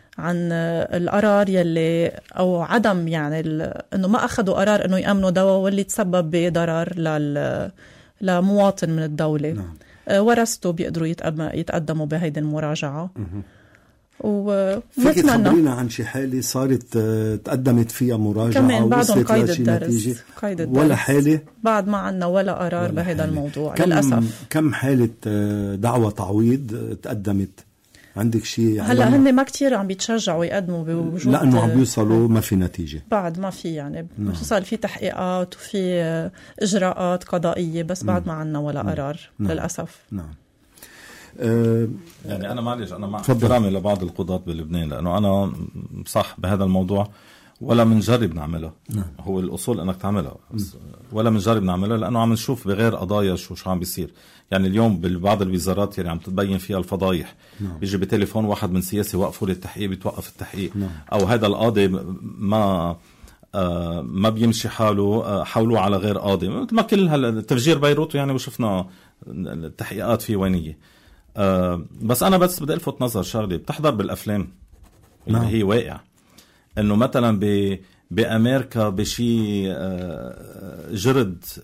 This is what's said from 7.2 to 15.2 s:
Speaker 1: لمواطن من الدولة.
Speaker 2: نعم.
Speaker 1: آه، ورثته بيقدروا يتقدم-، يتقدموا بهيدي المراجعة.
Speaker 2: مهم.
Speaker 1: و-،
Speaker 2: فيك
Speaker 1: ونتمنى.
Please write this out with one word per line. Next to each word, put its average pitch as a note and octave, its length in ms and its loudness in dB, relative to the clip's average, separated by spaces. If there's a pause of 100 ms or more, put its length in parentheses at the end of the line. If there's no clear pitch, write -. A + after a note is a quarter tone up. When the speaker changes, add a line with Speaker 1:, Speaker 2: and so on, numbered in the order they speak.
Speaker 1:
لمواطن G3 680 2
من D#3+ 140 0
الدولة. D3+ 480 -2
Speaker 2:
نعم. F#2 220 -8 (340)
Speaker 1:
آه، G3 140 4
ورثته A3+ 500 2
بيقدروا E3 360 -4
يتقدم-، D#3+ 480 -4
يتقدموا D#3+ 500 -2
بهيدي D#3 340 -4
المراجعة. D3+ 760 -4
Speaker 2:
مهم. G2 280 -8 (760)
Speaker 1:
و-، G3+ 600 0 (120)
Speaker 2:
فيك B3 140 2
Speaker 1:
ونتمنى. D#4 380 6